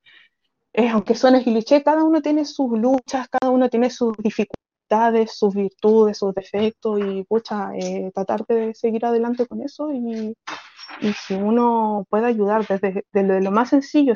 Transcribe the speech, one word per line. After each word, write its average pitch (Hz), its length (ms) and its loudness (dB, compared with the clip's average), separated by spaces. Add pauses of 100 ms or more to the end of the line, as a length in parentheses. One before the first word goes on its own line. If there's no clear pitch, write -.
(720)
eh, 233 160 2
aunque 226 260 0
suene 254 280 4
cliché, 233 400 2
cada 311 200 2
uno 320 180 4
tiene 302 240 0
sus 269 320 -4
luchas, 254 520 0
cada 262 220 0
uno 254 180 4
tiene 240 200 0
sus 233 280 -2
dificultades, 220 1200 -2
sus 208 180 0
virtudes, 208 640 2
sus 196 160 -2
defectos, 208 680 -4
y 190 200 -6
pucha, 208 520 -4
eh, 190 380 -6
tratar 214 340 -4
de 226 280 -2
seguir 233 300 -2
adelante 233 420 0
con 220 140 -10
eso, 294 320 -8
y, 226 420 -6 (680)
y 208 120 0
si - 220 -8
uno 220 760 0
puede 220 180 0
ayudar 214 400 0
desde, 196 440 -2
desde 190 300 2
lo 196 100 0
más 233 180 2
sencillo, 277 460 2